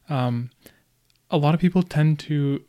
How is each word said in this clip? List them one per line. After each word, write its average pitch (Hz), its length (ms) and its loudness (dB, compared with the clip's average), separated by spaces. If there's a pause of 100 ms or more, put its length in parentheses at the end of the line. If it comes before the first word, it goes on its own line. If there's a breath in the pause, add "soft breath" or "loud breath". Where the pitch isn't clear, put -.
Um, 123 400 -4 (800 loud breath)
a 175 80 0
lot 147 160 2
of 165 60 2
people 180 240 2
tend 151 380 0
to 143 480 -2